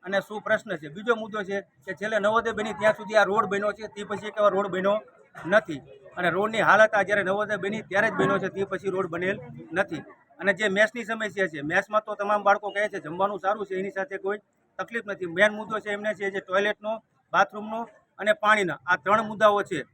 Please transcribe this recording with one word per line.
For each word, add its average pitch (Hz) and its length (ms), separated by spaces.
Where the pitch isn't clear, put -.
અને 196 160
શું 202 240
પ્રશ્ન 208 360
છે? 151 140
બીજો 220 280
મુદ્દો 208 260
છે 196 80
કે 190 140
છેલ્લે 214 200
નવોદય 220 380
બની 214 220
ત્યાં 214 200
સુધી 214 220
આ 185 120
રોડ 208 180
બન્યો 202 280
છે, 214 160
તે 208 140
પછી 208 240
એક 214 80
એવો 208 160
રોડ 202 180
બન્યો 196 220
નથી. 165 360
અને 180 180
રોડની 208 320
હાલત 214 300
આ 196 100
જ્યારે 202 220
નવોદય 202 340
બની 202 260
ત્યારે 208 220
જ 196 80
બન્યો 196 240
છે, 185 120
તે 190 60
પછી 190 240
રોડ 185 180
બનેલ 185 240
નથી. 202 260
અને 202 200
જે 214 180
મેસની 220 320
સમસ્યા 208 420
છે, 151 100
મેસમાં 208 340
તો 208 140
તમામ 208 260
બાળકો 202 300
કહે 208 180
છે 196 100
જમવાનું 185 400
સારું 202 240
છે, 190 120
એની 196 180
સાથે 190 260
કોઈ 202 160
તકલીફ 220 320
નથી. 175 260
મેઇન 208 220
મુદ્દો 214 240
છે 208 120
એમને 214 220
છે 196 160
જે 190 80
ટોયલેટનો, 208 500
બાથરૂમનો 214 460
અને 202 140
પાણીના, 202 360
આ 180 140
ત્રણ 214 260
મુદ્દાઓ 208 400
છે. 165 100